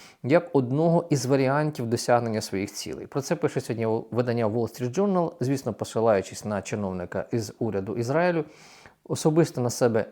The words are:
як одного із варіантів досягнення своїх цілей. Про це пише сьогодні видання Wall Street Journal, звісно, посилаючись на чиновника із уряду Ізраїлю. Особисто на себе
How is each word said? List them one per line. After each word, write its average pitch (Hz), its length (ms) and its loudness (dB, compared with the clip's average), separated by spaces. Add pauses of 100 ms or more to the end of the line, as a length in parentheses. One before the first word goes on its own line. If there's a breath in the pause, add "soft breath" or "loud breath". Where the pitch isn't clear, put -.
(240 loud breath)
як 160 300 4
одного 151 560 2
із 131 160 0
варіантів 135 640 0
досягнення 117 540 2
своїх 101 300 -4
цілей. - 360 -10
Про 143 140 -4
це 165 140 -2
пише 147 260 -2
сьогодні 113 500 -2
видання 117 360 0
Wall 113 340 -2
Street 123 120 -4
Journal, 185 460 2
звісно, 131 340 -2
посилаючись 110 720 0
на 104 160 -2
чиновника 92 680 -6
із 110 280 -4
уряду 101 360 -4
Ізраїлю. 156 500 0 (680 loud breath)
Особисто 156 500 2
на 123 80 2
себе 113 420 2